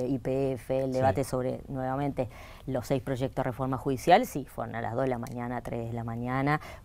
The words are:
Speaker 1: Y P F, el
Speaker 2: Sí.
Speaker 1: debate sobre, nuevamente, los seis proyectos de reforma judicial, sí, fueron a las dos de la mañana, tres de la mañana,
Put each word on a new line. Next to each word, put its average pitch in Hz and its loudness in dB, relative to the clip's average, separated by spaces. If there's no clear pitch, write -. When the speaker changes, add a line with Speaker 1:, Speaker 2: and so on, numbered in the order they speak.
Speaker 1:
Y 135 2
P 131 0
F, 131 -2
el 135 0
Speaker 2:
Sí. 127 0
Speaker 1:
debate 131 4
sobre, 127 -2
nuevamente, 131 -2
los 131 -2
seis 135 2
proyectos 131 -2
de 135 0
reforma 131 -2
judicial, 165 6
sí, 131 -6
fueron 113 -8
a 113 -4
las 113 -2
dos 131 2
de 135 2
la 123 0
mañana, 120 -4
tres 117 -4
de 117 -6
la 117 -4
mañana, 127 0